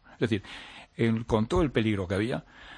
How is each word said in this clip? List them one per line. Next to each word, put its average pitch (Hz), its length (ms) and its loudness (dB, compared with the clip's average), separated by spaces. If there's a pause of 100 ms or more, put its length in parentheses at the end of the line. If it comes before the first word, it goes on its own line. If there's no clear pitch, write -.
(140)
Es - 60 -14
decir, 110 240 2 (520)
en, 117 300 2
con 110 220 2
todo 180 160 2
el 131 80 0
peligro 107 360 2
que 98 80 0
había, 123 300 -2 (320)